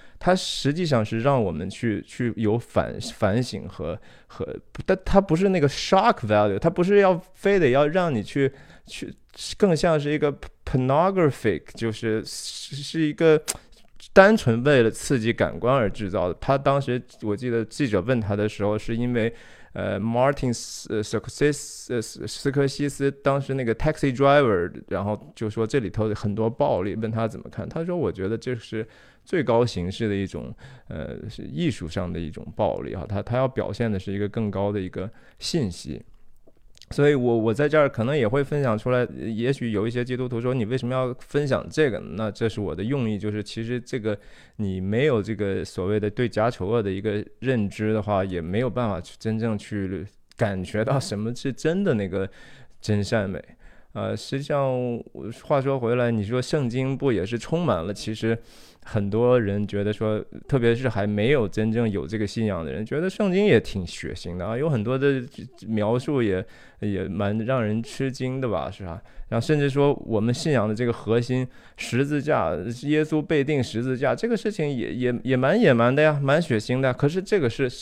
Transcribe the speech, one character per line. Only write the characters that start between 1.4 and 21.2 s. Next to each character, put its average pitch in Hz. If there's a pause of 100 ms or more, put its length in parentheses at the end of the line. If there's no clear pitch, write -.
我 95
们 82
去， 104
去 120
有 110
反-， - (200)
反 110
省 117
和， 82 (280)
和， - (380)
但 190
它 -
不 196
是 185
那 185
个 143
shock 190 (100)
value， 104
它 165
不 175
是 202
要， 190 (140)
非 196
得 151
要 139
让 170
你 107
去， 135 (320)
去， - (460)
更 190
像 160
是 147
一 151
个 147 (360)
pornographic， 135 (120)
就 113
是， 110
是， -
是 143
一 151
个 156 (680)
单 196
纯 120
为 135
了 113
刺 131
激 113
感 90
官 120
而 123
制 95
造 90
的。 85
他 139
当 139
时， 123 (200)
我 107
记 127
得 117
记 135
者 101
问 120
他 101
的 104
时 107
候， 104
是 113
因 123
为 113 (440)
呃， 98
Martin 120
S-， -
呃， 107
Scorsese， -